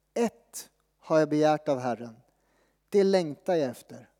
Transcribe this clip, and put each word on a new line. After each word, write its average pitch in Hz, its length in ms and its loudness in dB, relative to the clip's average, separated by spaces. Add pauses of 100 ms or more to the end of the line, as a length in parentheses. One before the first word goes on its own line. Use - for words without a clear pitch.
(140)
"Ett - 560 -6 (300)
har 160 180 0
jag 151 100 2
begärt 151 400 0
av 135 100 0
Herren. 120 380 -8 (720)
Det 202 160 4
längtar 185 500 0
jag 139 160 0
efter. - 380 -18 (120)